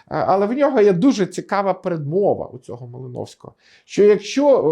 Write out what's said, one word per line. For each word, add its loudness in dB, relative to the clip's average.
але 0
в -2
нього 2
є 4
дуже 2
цікава -4
передмова -2
у -18
цього -16
Малиновського, -14
що 0
якщо 2